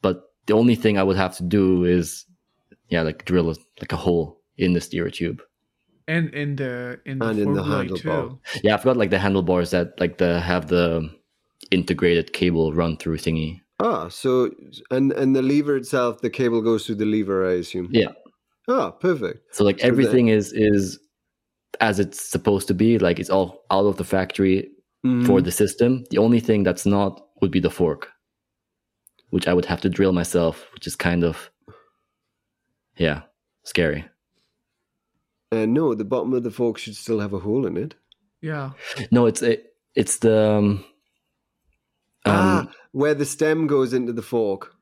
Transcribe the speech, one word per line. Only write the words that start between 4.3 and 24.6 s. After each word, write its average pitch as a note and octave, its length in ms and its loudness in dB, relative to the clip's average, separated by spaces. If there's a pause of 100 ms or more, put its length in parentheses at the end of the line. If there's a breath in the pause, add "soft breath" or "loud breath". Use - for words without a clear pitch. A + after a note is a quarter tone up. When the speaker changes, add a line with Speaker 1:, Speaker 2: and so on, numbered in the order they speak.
Speaker 1:
in F2+ 160 2
the E2+ 80 0
steerer F2 280 -6
tube. - 320 -8 (640)
Speaker 2:
And D#3+ 260 -4
in C#3+ 220 -6
the, B2 500 -8
in C3+ 140 -10
the A2+ 80 -2
Speaker 3:
And G#2+ 120 -2
in G2+ 140 0
the G2 100 -2
Speaker 2:
fork G2 240 -2
blade - 20 -8
Speaker 3:
handlebar. D#2+ 400 -6
Speaker 2:
too. - 340 -12
Speaker 1:
Yeah, G#2 100 4
I've G#2 100 -2
got, B2+ 140 2
like, G2+ 140 0
the G2 80 2
handlebars F2+ 520 0
that, F2 280 -2
like, F2 180 -2
the, F2 220 2
have F2 280 -2
the E2 420 0 (600)
integrated F2 640 0
cable D#2+ 400 0
run E2 240 -2
through D#2+ 200 -6
thingy. D#2+ 440 -6 (180)
Speaker 3:
Ah, G#2+ 300 -2
so, B2+ 420 0 (380)
and, C3+ 240 0
and C3+ 220 2
the C3 60 2
lever C#3+ 360 0
itself, B2 440 -2
the A#2+ 80 -2
cable A#2 320 0
goes A2 240 0
through A2+ 100 -6
the G#2+ 100 -2
lever, G2 420 0
I F2+ 60 0
assume. F2+ 380 -6
Speaker 1:
Yeah. B2+ 200 2 (560)
Speaker 3:
Ah, A#3+ 240 0
perfect. - 640 -6
Speaker 1:
So, G#2+ 80 2
like, G2 160 2
Speaker 3:
So - 60 -2
the - 20 6
Speaker 1:
everything B2 400 4
is, G#2+ 260 2
is G2+ 460 2 (800)
as G#2+ 200 2
it's F2+ 200 -2
supposed - 480 -2
to G2+ 60 0
be. A2 240 4
Like, F2+ 220 2
it's F#2 100 -8
all F#2 400 0
out G2 160 2
of G2+ 120 0
the F2+ 60 -4
factory F#2+ 680 0 (320)